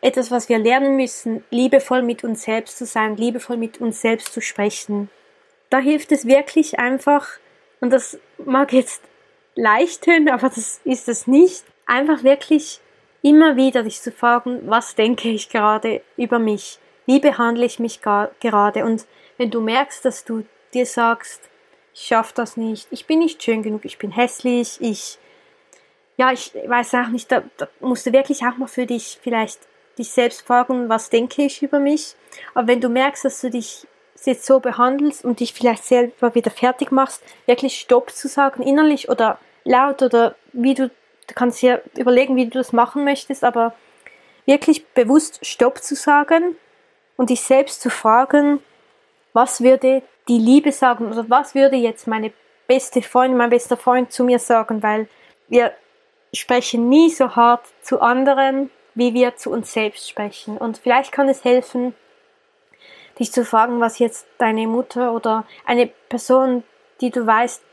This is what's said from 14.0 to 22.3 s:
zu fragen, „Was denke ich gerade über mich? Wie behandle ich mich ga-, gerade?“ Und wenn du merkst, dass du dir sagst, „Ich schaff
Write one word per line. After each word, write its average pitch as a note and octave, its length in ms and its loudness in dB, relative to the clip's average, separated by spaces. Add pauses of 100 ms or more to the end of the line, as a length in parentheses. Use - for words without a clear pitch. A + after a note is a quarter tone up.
zu A#3+ 100 -10
fragen, A#3+ 540 0
„Was A3+ 300 -2
denke A#3 340 0
ich G#3+ 200 -6
gerade G#3+ 520 0 (160)
über A#3+ 220 -2
mich? G#3+ 400 -4 (260)
Wie C4+ 140 4
behandle A#3+ 460 2
ich A#3 140 -6
mich A#3 220 -6
ga-, G#3 380 -2
gerade?“ G#3+ 440 0
Und A3+ 220 -2 (320)
wenn A#3 140 -4
du A3+ 100 -4
merkst, A#3+ 420 -2
dass B3 220 -4
du A3 200 -8 (280)
dir B3 140 -2
sagst, A#3 540 -4 (520)
„Ich - 140 -20
schaff A3+ 260 -2